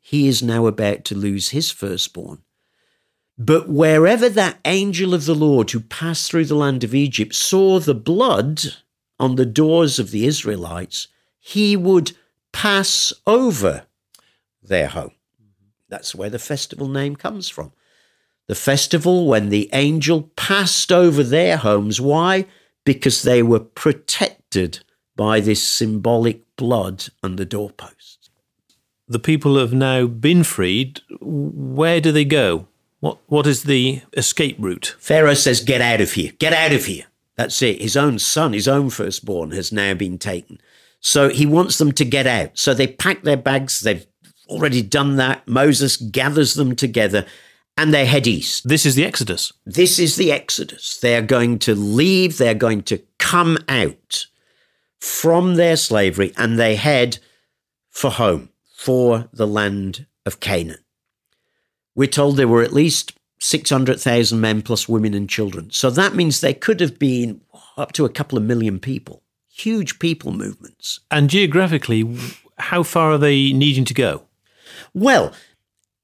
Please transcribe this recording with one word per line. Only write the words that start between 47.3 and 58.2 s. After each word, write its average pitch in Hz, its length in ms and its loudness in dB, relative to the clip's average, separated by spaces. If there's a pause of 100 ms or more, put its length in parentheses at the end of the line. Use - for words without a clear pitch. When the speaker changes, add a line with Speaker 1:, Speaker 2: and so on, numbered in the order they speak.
Speaker 1:
and 156 160 2
they 139 140 4
head 127 200 2
east. - 420 -4
Speaker 2:
This 151 180 2
is 135 80 2
the 143 100 2
Exodus. 101 480 -6 (140)
Speaker 1:
This 175 320 2
is 170 180 0
the 175 140 0
Exodus. - 680 -6
They 120 180 2
are 113 60 0
going 120 380 2
to 110 140 2
leave. 160 640 0
They 120 120 2
are 110 40 2
going 110 300 0
to - 180 -6 (160)
come 170 400 0 (100)
out - 580 -4 (760)
from 175 560 0
their 165 200 4
slavery 98 600 0
and 113 200 0
they 110 200 2
head 123 420 0 (720)
for - 200 -4
home, 90 400 0 (260)